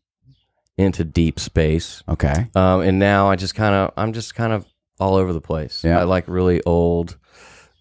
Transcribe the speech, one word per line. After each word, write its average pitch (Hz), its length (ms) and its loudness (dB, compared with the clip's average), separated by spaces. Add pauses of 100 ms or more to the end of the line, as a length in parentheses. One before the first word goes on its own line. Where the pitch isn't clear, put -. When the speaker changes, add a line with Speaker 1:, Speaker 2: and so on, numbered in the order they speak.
(760)
Speaker 1:
into 92 280 0
deep 80 360 0
space. - 680 -2
Speaker 2:
Okay. 80 480 -2
Speaker 1:
Um, 92 280 4
and 95 160 2
now 98 320 4
I 95 60 2
just 92 180 -6
kinda, 98 420 0
I'm 110 160 -4
just 113 220 -12
kind 113 180 -2
of 101 140 -4 (340)
all 95 160 2
over 92 160 0
the 82 80 -4
place. 78 440 -8
Speaker 2:
Yeah. 87 160 4
Speaker 1:
I - 20 2
like 90 260 0
really 90 360 2
old, 85 520 0 (640)